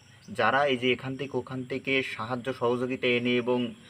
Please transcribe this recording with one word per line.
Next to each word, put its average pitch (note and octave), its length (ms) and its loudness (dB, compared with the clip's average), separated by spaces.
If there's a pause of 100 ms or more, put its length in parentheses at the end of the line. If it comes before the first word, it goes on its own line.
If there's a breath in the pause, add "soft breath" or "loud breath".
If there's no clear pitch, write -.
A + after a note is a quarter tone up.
(320 soft breath)
যারা A#2+ 340 4
এই C3+ 120 2
যে B2 140 2
এখান C3 260 -2
থেকে C3 200 -6
ওখান B2+ 260 -6
থেকে C3+ 400 -2
সাহায্য B2 500 -4
সহযোগিতা B2 540 0
এনে B2 280 2
এবং B2 380 0 (160 loud breath)